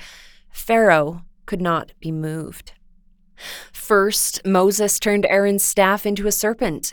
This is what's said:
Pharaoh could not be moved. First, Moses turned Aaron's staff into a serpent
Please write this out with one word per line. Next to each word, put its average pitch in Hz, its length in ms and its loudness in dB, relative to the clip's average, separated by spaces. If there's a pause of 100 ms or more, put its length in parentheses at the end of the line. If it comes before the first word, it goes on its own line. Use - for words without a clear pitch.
(520)
Pharaoh 170 720 2 (240)
could 180 160 -6
not 170 400 -2
be 160 100 -6
moved. 156 600 -8 (1000)
First, - 760 0
Moses 196 540 2
turned 202 280 2
Aaron's 196 360 2
staff 196 420 2
into 202 220 -2
a 202 60 0
serpent 214 600 -4